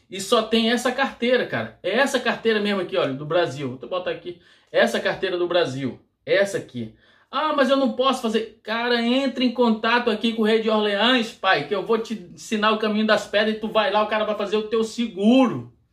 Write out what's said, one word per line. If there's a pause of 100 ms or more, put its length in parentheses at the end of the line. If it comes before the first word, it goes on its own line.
(100)
E
só
tem
essa
carteira,
cara.
É
essa
carteira
mesmo
aqui,
olha,
do
Brasil.
Vou
botar
aqui. (320)
Essa
carteira
do
Brasil. (240)
Essa
aqui. (360)
"Ah,
mas
eu
não
posso
fazer."
Cara,
entre
em
contato
aqui
com
o
Rei
de
Orleans,
pai,
que
eu
vou
te
ensinar
o
caminho
das
pedras
e
tu
vai
lá,
o
cara
vai
fazer
o
teu
seguro. (200)